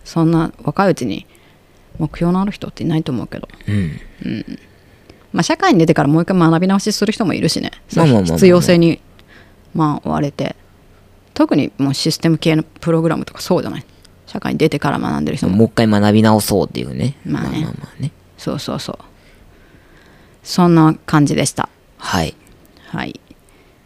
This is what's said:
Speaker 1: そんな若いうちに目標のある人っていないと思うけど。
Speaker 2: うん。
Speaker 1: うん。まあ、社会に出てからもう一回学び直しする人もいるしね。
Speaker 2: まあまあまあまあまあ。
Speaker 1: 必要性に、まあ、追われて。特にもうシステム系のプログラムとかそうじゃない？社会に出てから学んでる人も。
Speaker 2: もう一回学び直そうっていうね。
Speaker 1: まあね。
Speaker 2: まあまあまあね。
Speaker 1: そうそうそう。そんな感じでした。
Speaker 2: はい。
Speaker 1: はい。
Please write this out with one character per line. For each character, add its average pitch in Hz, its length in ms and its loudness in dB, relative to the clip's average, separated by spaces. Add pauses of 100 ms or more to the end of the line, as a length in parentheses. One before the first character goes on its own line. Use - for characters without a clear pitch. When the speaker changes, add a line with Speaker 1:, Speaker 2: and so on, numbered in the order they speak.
Speaker 1:
そ 165 200 0
ん 160 60 4
な 165 220 0 (100)
若 190 260 0
い - 20 4
う 156 40 4
ち - 120 -8
に 95 200 -8 (720)
目 156 160 -4
標 170 180 0
の 185 80 0
あ 196 40 0
る 202 80 -6
人 - 160 -12
っ - 40 -14
て - 120 -12
い - 20 -2
な 160 100 0
い 160 60 0
と 156 100 -6
思 117 120 -4
う - 20 -14
け - 120 -12
ど。 - 100 -14 (200)
Speaker 2:
う 101 40 -2
ん。 92 280 -2 (240)
Speaker 1:
う - 40 -4
ん。 - 300 -10 (760)
ま - 80 -2
あ、 - 20 2
社 311 140 0
会 370 160 2
に 208 60 6
出 160 80 6
て 165 80 6
か 151 80 0
ら 135 60 2
も 156 100 4
う 170 40 2
一 170 40 -2
回 190 120 2
学 165 220 4
び 185 80 0
直 196 100 2
し 208 140 -2
す - 140 -2
る 214 60 0
人 220 120 -4
も 165 80 -2
い - 80 -2
る 160 80 0
し - 120 -4
ね。 - 100 -6 (240)
Speaker 2:
ま 170 80 4
あ 165 40 6
ま 139 60 6
あ - 20 6
ま 110 40 4
あ 98 40 2
ま 127 40 0
あ - 20 -2
ま 165 60 0
あ。 - 40 -2
Speaker 1:
必 196 100 6
要 180 120 6
性 175 160 4
に、 165 240 2 (760)
ま 151 300 -2
あ、 - 40 -6
追 - 20 -4
わ 156 100 -2
れ 143 120 -4
て。 - 240 -8 (760)
特 - 220 0
に 135 240 0
も 139 120 0
う 135 40 -2
シ 165 180 -2
ス - 60 -4
テ 170 100 0
ム 160 80 4
系 156 200 2
の 156 80 0
プ - 280 -6
ロ 165 80 2
グ 165 80 0
ラ 156 80 0
ム 131 80 -6
と - 80 -18
か - 80 -18
そ - 160 -2
う 147 60 -2
じ - 60 -6
ゃ - 20 -8
な - 80 -10
い？ - 60 -14 (420)
社 - 140 -12
会 - 140 -6
に 143 40 -4
出 156 100 2
て 143 120 -2
か 147 100 -2
ら - 80 -4
学 - 220 -4
ん 76 40 -4
で - 60 -4
る - 60 -6
人 - 120 -2
も。 92 80 0
Speaker 2:
も 113 100 6
う - 20 -2
一 - 20 -4
回 117 160 0
学 104 260 4
び 110 100 4
直 107 180 4
そ 101 240 0
う - 40 -8
っ - 20 -12
て - 100 -8
い - 20 -6
う 65 120 -10
ね。 120 300 -4
Speaker 1:
ま - 160 -6
あ - 40 -6
ね。 - 60 -6
Speaker 2:
ま 123 80 -6
あ - 20 -4
ま - 80 -6
あ - 120 -10
ま - 80 -20 (100)
あ - 40 -8
ね。 139 80 -6 (260)
Speaker 1:
そ - 180 -8
う - 40 -8
そ - 160 -8
う - 60 -8
そ - 120 -12
う。 - 60 -14 (1400)
そ - 240 2
ん 170 80 6
な 160 200 6 (120)
感 147 200 2
じ 151 100 -2
で 139 100 0
し - 60 -6
た。 - 160 -6 (280)
Speaker 2:
は - 280 -4
い。 - 100 -8 (540)
Speaker 1:
は - 160 -8
い。 - 160 -14 (640)